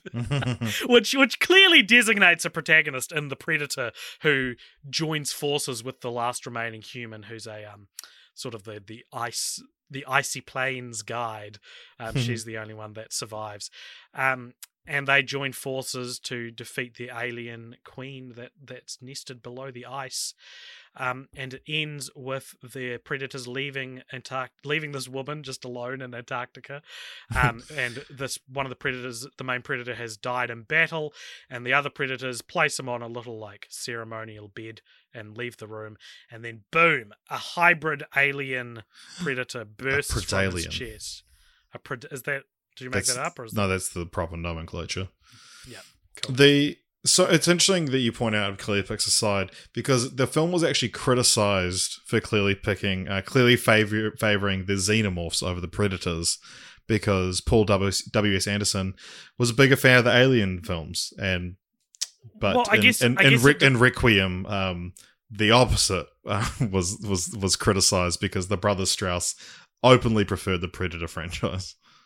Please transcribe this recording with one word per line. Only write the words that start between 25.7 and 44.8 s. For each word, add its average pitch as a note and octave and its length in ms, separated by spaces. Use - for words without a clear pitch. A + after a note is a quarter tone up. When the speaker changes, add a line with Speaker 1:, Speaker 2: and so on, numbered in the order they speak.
Speaker 1:
in B2 100
Antarctica. B2 720
Um, B2 340
Speaker 2:
<laughs> D#3 60
Speaker 1:
and A#2+ 360
this, C3+ 260
one C3+ 200
of - 20
the B2 60
predators, B2+ 500
the C3+ 40
main B2 200
predator, B2 320
has A2 220
died B2 340
in A#2 100
battle, D#3 540
and A#2+ 160
the B2+ 80
other C#3+ 160
predators C3 540
place D#3 360
him C3 80
on A#2+ 140
a A#2 60
little, A#2 320
like, G#2 320
ceremonial A2 800
bed A2 320
and G#2+ 200
leave A#2+ 220
the A2 100
room. G#2+ 300
And A#2 140
then, A2+ 160
boom, D#3 400
a C3+ 60
hybrid D#3 640
alien C3 680
predator B2+ 420
Speaker 2:
<laughs> - 0
A G#2+ 40
Speaker 1:
bursts C3+ 480
from G#2+ 80
his F#2 460
Speaker 2:
predalien. - 20
Speaker 1:
chest. - 540
A - 60
pred-, C3+ 340
is C3 80
that, C#3 220
did B2+ 80
you B2+ 40
make B2+ 160
Speaker 2:
That's, B2 100
Speaker 1:
that C3 100
up, E3 140
or B2 60
is G#2+ 80
Speaker 2:
no, G#2+ 100
Speaker 1:
that F#2+ 100
Speaker 2:
that's F#2 160
the F2 160
proper E2+ 300
nomenclature. E2+ 720